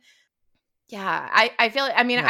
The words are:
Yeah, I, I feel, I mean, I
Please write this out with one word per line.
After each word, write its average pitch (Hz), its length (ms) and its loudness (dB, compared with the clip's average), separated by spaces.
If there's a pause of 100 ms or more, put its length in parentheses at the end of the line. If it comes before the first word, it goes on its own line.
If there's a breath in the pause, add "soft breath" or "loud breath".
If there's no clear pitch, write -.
(880 soft breath)
Yeah, 170 420 -6
I, 226 280 4
I 233 100 2
feel, 269 260 -2
I 226 80 4
mean, 247 160 -2
I - 100 0